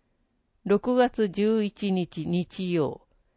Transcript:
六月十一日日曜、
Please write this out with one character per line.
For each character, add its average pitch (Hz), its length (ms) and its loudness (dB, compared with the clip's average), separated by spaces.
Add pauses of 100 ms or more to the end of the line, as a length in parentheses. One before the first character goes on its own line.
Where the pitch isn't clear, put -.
(640)
六 208 320 0
月 247 320 2
十 214 340 0
一 202 300 -4
日 165 340 -4
日 175 460 -4
曜、 147 340 -2 (300)